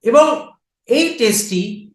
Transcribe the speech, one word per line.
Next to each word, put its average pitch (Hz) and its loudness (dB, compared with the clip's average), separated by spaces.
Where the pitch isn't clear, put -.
এবং 302 6
এই 302 0
টেস্টটি 202 -2